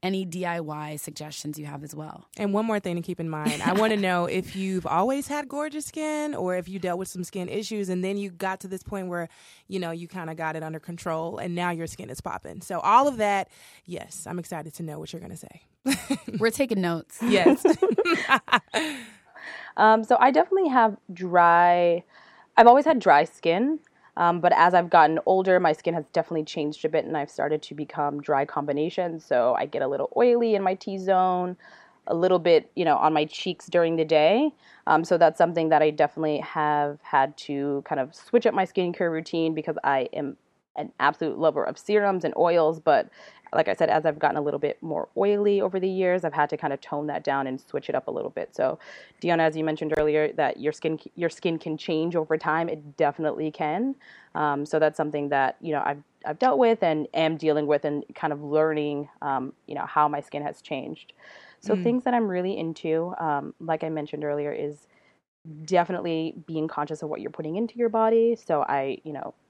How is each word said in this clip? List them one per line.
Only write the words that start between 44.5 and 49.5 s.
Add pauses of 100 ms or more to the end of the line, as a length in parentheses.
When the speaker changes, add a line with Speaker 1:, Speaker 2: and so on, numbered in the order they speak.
Speaker 3:
bit
more
oily
over
the
years,
I've
had
to
kind
of
tone
that
down
and
switch
it
up
a
little
bit.
So, (420)
Deanna,
as